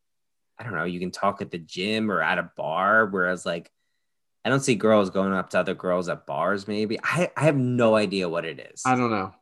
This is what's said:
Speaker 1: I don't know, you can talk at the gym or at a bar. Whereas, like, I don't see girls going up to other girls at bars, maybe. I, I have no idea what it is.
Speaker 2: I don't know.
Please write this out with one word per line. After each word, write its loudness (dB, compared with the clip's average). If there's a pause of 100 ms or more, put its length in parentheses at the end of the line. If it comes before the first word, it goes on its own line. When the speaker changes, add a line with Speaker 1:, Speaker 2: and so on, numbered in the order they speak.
(580)
Speaker 1:
I -16
don't -10
know, -4
you -4
can -6
talk -2
at -10
the -8
gym -4
or 0
at 0
a -6
bar. 2
Whereas, -2
like, -6 (760)
I -2
don't 2
see 2
girls 4
going 0
up -2
to 2
other 0
girls -2
at -6
bars, -2
maybe. -4
I, 0
I -2
have 4
no 4
idea 0
what -4
it -10 (140)
is. -16
Speaker 2:
I 2
don't 0
know. -4